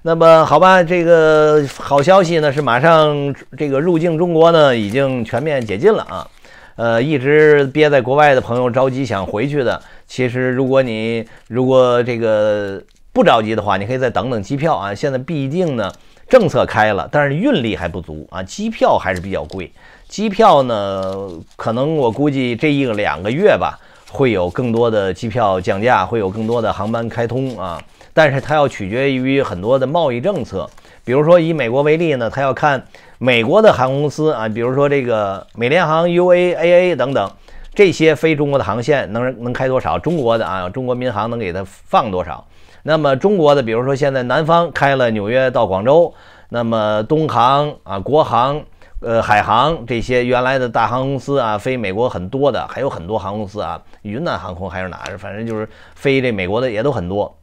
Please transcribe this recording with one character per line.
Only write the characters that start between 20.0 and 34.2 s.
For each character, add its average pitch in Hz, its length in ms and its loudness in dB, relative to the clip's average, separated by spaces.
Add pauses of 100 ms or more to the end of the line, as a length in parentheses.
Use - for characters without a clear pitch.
机 214 220 -6
票 190 320 4
呢， 98 680 -4 (280)
可 - 160 -6
能 143 260 -2
我 120 140 0
估 143 180 0
计 127 260 -2
这 151 160 -2
一 139 140 0
个 113 80 -2
两 87 280 -4
个 104 100 -4
月 160 260 2
吧， 87 220 -4 (320)
会 131 200 0
有 90 200 0
更 123 200 -4
多 117 200 2
的 98 200 -2
机 113 160 -8
票 101 320 0
降 98 220 -4
价， 110 240 2
会 117 140 -4
有 95 100 -2
更 110 160 -6
多 117 160 -2
的 104 100 -2
航 104 200 -6
班 117 180 -4
开 120 160 -4
通 123 340 -6
啊。 85 220 -10 (320)
但 156 180 4
是 135 80 -2
它 151 160 -4
要 147 100 4
取 107 220 -6
决 131 240 -2
于 131 300 0
很 95 180 -4
多 120 180 0
的 131 80 0
贸 156 240 0
易 120 120 -4
政 175 200 -2
策， 92 280 -8 (340)
比 113 80 -6
如 143 120 2
说 175 140 6
以 165 140 2
美 135 180 -2
国 131 120 0
为 151 160 2
例 165 180 0
呢， 113 140 -2
它 131 120 -6
要 135 120 0
看 143 280 0 (360)
美 120 260 2
国 170 180 4
的 214 120 8
航 127 160 0
空 139 120 -2
公 147 80 0
司 156 220 0